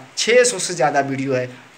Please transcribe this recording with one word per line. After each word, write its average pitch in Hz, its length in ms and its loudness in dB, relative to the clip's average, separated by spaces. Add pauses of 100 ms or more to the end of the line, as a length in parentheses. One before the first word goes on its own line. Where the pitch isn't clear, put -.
(160)
छः 247 280 4
सौ 214 140 0
से 180 160 -6
ज़्यादा 147 280 2
वीडियो 135 320 -4
है, 127 140 -2 (300)